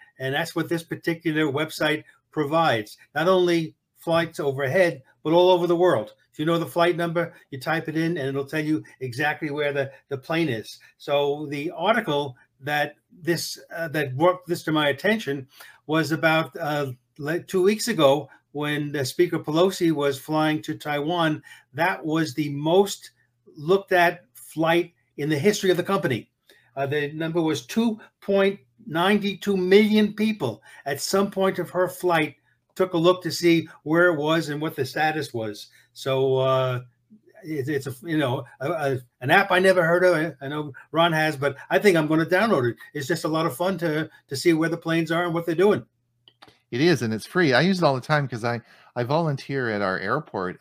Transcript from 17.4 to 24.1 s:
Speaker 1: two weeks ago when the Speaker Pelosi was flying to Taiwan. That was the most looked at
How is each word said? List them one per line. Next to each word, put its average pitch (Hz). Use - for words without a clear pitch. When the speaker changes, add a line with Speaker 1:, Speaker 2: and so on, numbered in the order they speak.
Speaker 1:
two 185
weeks 214
ago 151
when 147
the 143
Speaker 170
Pelosi 170
was 143
flying 156
to 151
Taiwan. 151
That 170
was 156
the 147
most 160
looked 175
at 175